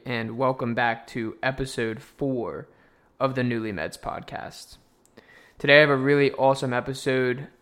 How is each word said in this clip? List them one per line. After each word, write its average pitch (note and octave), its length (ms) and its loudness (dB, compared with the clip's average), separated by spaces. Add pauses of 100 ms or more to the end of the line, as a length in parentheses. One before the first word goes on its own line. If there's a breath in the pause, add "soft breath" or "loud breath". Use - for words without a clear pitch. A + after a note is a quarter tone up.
and A2+ 320 -6
welcome C3 380 -2
back A#2 340 -2
to A2 320 -8
episode C3 640 -4
four A#2+ 640 -6 (540 soft breath)
of C3 160 -2
the B2+ 80 0
Newly A2+ 260 -2
Meds E2+ 260 -8
podcast. - 840 -12 (760 loud breath)
Today C#3+ 200 6
I D3 60 12
have D3+ 60 6
a C#3+ 80 4
really C#3 360 4
awesome C3+ 400 2
episode. C3 720 -2 (160)